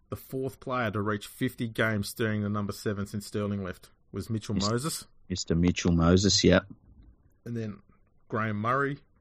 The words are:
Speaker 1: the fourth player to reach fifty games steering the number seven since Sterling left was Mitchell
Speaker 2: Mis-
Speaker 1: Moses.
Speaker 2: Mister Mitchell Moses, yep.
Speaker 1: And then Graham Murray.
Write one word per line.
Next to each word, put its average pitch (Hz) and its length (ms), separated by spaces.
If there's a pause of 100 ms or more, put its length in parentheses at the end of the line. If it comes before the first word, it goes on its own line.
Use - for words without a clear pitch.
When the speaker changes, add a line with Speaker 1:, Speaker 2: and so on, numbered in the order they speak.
Speaker 1:
the - 60
fourth 131 440
player 123 300
to 104 120
reach 104 260
fifty 123 400
games 110 420
steering 107 320
the 101 80
number 101 240
seven 101 320
since 101 220
Sterling 104 360
left - 260 (220)
was 98 200
Mitchell 110 240
Speaker 2:
Mis- 95 120
Speaker 1:
Moses. 123 380 (240)
Speaker 2:
Mister 92 240
Mitchell 87 380
Moses, 90 520
yep. 87 220 (800)
Speaker 1:
And 120 100
then 110 220 (500)
Graham 110 300
Murray. 135 420 (220)